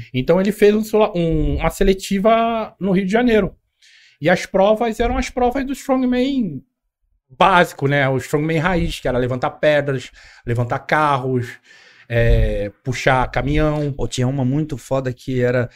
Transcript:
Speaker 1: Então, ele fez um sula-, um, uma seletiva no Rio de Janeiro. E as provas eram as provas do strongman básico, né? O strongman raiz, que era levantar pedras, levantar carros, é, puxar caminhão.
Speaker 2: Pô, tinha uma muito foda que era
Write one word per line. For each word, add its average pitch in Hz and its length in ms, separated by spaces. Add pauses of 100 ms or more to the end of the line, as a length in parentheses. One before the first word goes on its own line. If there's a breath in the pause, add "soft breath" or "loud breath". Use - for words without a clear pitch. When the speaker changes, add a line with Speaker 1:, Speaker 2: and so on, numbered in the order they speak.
(120)
Speaker 1:
Então, 147 300
ele 202 100
fez 208 220
um 214 100
sula-, 214 320
um, 156 420
uma 160 120
seletiva 214 1120
no 196 120
Rio 190 140
de 185 60
Janeiro. 220 440 (640 soft breath)
E 156 120
as 185 160
provas 214 520
eram 240 160
as 254 140
provas 247 340
do 269 100
strongman 254 920 (680)
básico, 175 580
né? 139 220
O 135 80
strongman 151 400
raiz, 170 420
que - 80
era 123 120
levantar 127 320
pedras, 143 580 (340 loud breath)
levantar 120 360
carros, 131 680 (600 soft breath)
é, 113 600 (120)
puxar 127 460
caminhão. 147 640
Speaker 2:
Pô, 131 140
tinha 123 200
uma 135 160
muito 147 320
foda 131 380
que 127 260
era 123 360